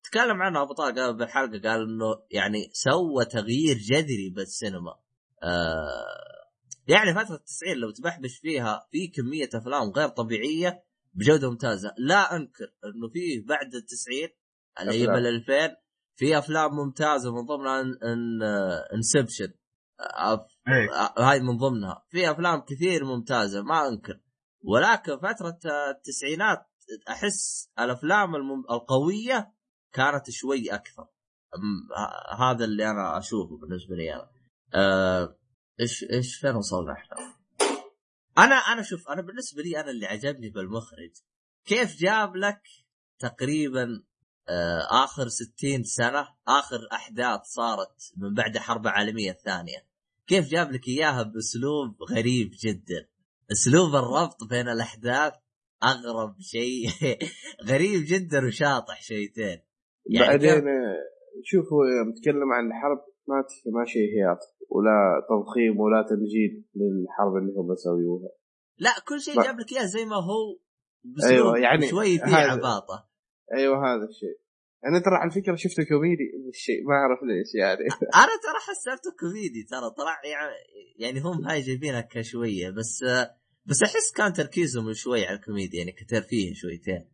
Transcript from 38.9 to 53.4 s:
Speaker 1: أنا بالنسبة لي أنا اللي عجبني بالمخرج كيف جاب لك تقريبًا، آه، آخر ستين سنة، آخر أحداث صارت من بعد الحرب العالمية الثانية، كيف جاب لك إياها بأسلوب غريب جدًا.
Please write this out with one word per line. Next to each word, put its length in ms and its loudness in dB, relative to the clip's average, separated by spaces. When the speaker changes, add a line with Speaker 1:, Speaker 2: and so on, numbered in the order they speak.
Speaker 1:
أنا 140 -6
بالنسبة 400 -12
لي 180 -4
أنا 100 -8
اللي 160 -8
عجبني 440 -6
بالمخرج 600 -10
كيف 360 0
جاب 360 0
لك 260 -2
تقريبًا، 840 -2
آه، 560 2
آخر 240 -4
ستين 540 -4
سنة، 460 -2
آخر 440 0
أحداث 520 -2
صارت 720 -6
من 180 -6
بعد 220 -2
الحرب 300 -4
العالمية 440 0
الثانية، 560 -8
كيف 220 4
جاب 240 0
لك 160 -6
إياها 340 0
بأسلوب 880 -4
غريب 400 2
جدًا. 440 -6